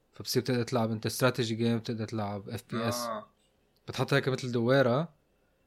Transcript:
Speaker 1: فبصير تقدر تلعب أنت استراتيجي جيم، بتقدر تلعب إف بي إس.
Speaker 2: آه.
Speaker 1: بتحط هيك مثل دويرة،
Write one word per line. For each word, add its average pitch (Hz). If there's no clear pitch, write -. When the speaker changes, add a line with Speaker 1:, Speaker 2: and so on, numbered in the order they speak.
Speaker 1:
فبصير -
تقدر 123
تلعب 113
أنت 110
استراتيجي 123
جيم، 117
بتقدر 110
تلعب 104
إف 110
بي 117
إس. 117
Speaker 2:
آه. 113
Speaker 1:
بتحط 127
هيك 139
مثل 127
دويرة، 127